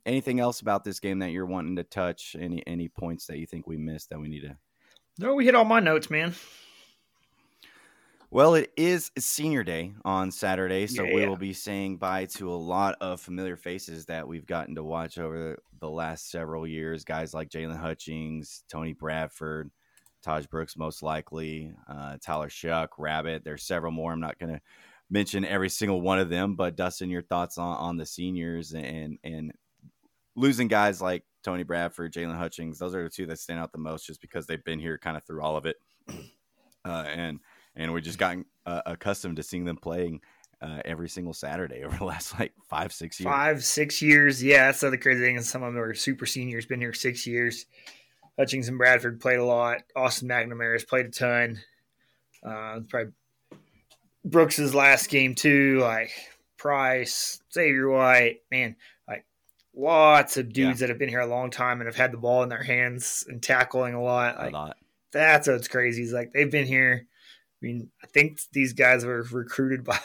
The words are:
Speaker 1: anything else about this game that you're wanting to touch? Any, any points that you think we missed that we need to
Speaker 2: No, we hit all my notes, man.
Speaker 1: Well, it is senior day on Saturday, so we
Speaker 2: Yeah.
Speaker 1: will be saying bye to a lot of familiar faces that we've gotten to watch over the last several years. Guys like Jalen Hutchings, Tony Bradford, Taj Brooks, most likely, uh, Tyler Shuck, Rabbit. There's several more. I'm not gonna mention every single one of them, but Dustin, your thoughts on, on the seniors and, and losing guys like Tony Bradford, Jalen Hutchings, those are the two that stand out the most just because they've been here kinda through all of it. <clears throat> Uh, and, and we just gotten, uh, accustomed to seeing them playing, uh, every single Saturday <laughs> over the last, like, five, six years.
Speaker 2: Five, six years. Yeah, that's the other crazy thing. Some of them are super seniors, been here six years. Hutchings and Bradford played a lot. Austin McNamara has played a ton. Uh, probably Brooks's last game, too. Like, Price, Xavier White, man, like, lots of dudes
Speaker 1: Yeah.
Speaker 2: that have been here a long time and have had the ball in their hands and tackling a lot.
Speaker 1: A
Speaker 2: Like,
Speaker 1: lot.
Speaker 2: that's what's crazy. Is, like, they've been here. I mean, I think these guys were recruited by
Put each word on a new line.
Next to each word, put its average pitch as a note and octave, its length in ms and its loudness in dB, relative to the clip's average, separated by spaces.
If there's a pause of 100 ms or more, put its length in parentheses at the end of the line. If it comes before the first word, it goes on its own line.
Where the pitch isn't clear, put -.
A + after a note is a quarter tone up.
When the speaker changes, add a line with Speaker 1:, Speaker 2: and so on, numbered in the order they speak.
Speaker 1:
anything B2+ 340 0
else A#2+ 220 0
about G2+ 220 0
this G2 160 -8
game G2 200 -2
that F#2 120 -4
you're F#2 140 -4
wanting F2+ 320 -4
to F2 60 -4
touch? - 560 -6
Any, E2+ 280 -6
any E2+ 200 -4
points E2+ 400 -8
that D2+ 120 -12
you E2 80 -10
think E2 200 -12
we D#2+ 100 -8
missed D#2 320 -8
that D#2 100 -12
we D2+ 80 -10
need D2+ 140 -10
to C#2+ 160 -14 (600)
Speaker 2:
No, A3+ 160 -2
we C#4 120 2
hit B3 100 8
all A3+ 100 8
my A3+ 140 6
notes, D#3+ 300 4
man. E3 260 -2 (2000)
Speaker 1:
Well, D#3 240 8
it - 200 2
is E3+ 420 0
senior D3 460 -2
day E2+ 300 -6 (100)
on F#2+ 280 0
Saturday, F#2+ 560 0
so B2 160 -4
we - 180 2
Speaker 2:
Yeah. G2+ 80 2
Speaker 1:
will F#2+ 80 -2
be G2 160 -6
saying G2 440 -6
bye F#2+ 280 -2
to F#2 260 -10
a - 40 -6
lot F2+ 440 0
of F2+ 220 -6
familiar F2+ 340 -8
faces E2+ 520 -12
that E2 200 -8
we've D#2 180 -12
gotten E2+ 300 -6
to D#2 80 -8
watch E2 340 -6
over D#2+ 400 -6 (220)
the D#2 100 -10
last D#2+ 420 -8
several D#2+ 360 -8
years. D#2+ 380 -8
Guys D#2+ 280 -6
like D#2+ 160 -8
Jalen D#2+ 280 -10
Hutchings, D#2+ 920 -10
Tony D#2 260 -10
Bradford, D#2 760 -8 (500)
Taj D#2 260 -6
Brooks, D#2+ 280 -10
most D#2 280 -10
likely, D#2 720 -8 (140)
uh, C#2+ 340 -14
Tyler D2+ 280 -6
Shuck, E2 480 -6
Rabbit. D#2 460 -6
There's D2+ 200 -12
several E2 280 -6
more. D#2+ 200 -6
I'm E2 80 -6
not D#2+ 200 -8
gonna D#2+ 200 -8 (500)
mention G2 360 -2
every F#2+ 240 0
single G2 320 -2
one F#2+ 180 2
of F2+ 100 0
them, F#2 260 -2
but F2 200 -2
Dustin, F2+ 360 -4
your F2 100 -4
thoughts F2 380 -4
on, F2 180 -4
on E2+ 200 -6
the D#2 100 -8
seniors E2+ 680 -8
and, D#2 500 -10
and D#2 300 -10 (840)
losing B2 320 2
guys G#2 320 4
like F2+ 240 -4 (200)
Tony F2+ 200 -4
Bradford, E2+ 480 -4
Jalen E2+ 260 -6
Hutchings, E2 420 -8
those F2+ 160 -6
are F2 80 -4
the E2 60 -8
two F2+ 180 -8
that D#2+ 100 -10
stand E2+ 220 -10
out E2 120 -8
the D#2+ 60 -16
most D#2 300 -10
just D#2 120 -16
because - 280 -12
they've E2 160 -8
been D#2+ 160 -6
here D#2+ 180 -6
kinda D#2+ 240 -8
through D#2+ 220 -12
all D#2 120 -2
of D2+ 100 -4
it. D#2+ 120 -4 (300)
<clears throat> - 80 -14 (720)
Uh, E2 200 -6
and, D#2 320 -8 (360)
and D#2+ 160 -6
we E2+ 80 -4
just E2 200 -8
gotten, F2+ 260 0 (220)
uh, E2+ 180 -4
accustomed E2+ 520 -4
to D#2+ 40 -6
seeing F2 240 -6
them E2+ 100 -6
playing, E2+ 460 -6 (400)
uh, D#2 240 -10
every E2 240 -8
single F2 240 -8
Saturday C#2+ 500 -8
<laughs> - 0 -
over D#2+ 140 -6
the G2+ 60 -6
last, E2+ 360 -8
like, - 140 -4 (160)
five, D#2 240 -4
six - 260 -12
years. F#2+ 60 -6
Speaker 2:
Five, C#3+ 400 2
six D3+ 380 0
years. C#3+ 400 8
Yeah, C3+ 240 10
that's C3+ 140 2
the C#3+ 80 4
other C3 80 2
crazy B2+ 280 4
thing. B2 160 2
Some B2+ 220 -6
of A#2+ 100 -6
them A#2+ 80 -2
are A2+ 140 -4
super C3 320 -4
seniors, B2 400 -6
been B2 140 -4
here A#2 120 -4
six B2 320 -2
years. A#2+ 400 -2 (720)
Hutchings C3 300 0
and B2+ 100 -6
Bradford B2 420 4
played B2+ 200 2
a A#2+ 40 2
lot. A#2+ 380 2 (140)
Austin B2+ 320 0
McNamara A#2 460 -2
has A2+ 100 0
played B2+ 240 2
a - 20 -16
ton. A#2+ 480 0 (840)
Uh, A2 440 -10
probably A2+ 260 -4 (1080)
Brooks's D3 520 6
last C#3 340 8
game, C3 240 4
too. C#3 460 6
Like, A2+ 320 2 (460)
Price, C3 840 0 (100)
Xavier C3+ 380 4
White, B2+ 520 6 (100)
man, B2 240 0 (320)
like, - 180 -10 (480)
lots D3+ 640 8
of A#2+ 160 -2
dudes C3 280 2
Speaker 1:
Yeah. B2+ 40 2
Speaker 2:
that B2 40 2
have A#2 100 -2
been C3+ 100 -2
here A#2+ 120 -2
a A#2+ 40 0
long B2 240 -2
time B2 320 0
and A#2 60 -6
have A2+ 80 -6
had B2+ 160 4
the A#2+ 80 -8
ball B2 240 4
in B2 60 -2
their A#2 120 -6
hands B2 680 -2
and A#2+ 140 -12
tackling B2+ 540 2
a A#2+ 80 -2
lot. B2 320 2
Speaker 1:
A - 80 -8
Speaker 2:
Like, - 100 -6
Speaker 1:
lot. D2+ 240 -8 (340)
Speaker 2:
that's D3 360 8
what's B2+ 220 2
crazy. A#2+ 340 0
Is, A#2 80 -4
like, A#2+ 220 -4
they've C#3+ 180 4
been C#3+ 160 2
here. B2+ 400 4
I - 580 -18
mean, A#2+ 240 -6 (140)
I - 40 -20
think D3+ 340 2 (100)
these C3 220 0
guys B2+ 320 6
were A#2+ 260 -2
recruited B2+ 540 -2
by A#2+ 200 0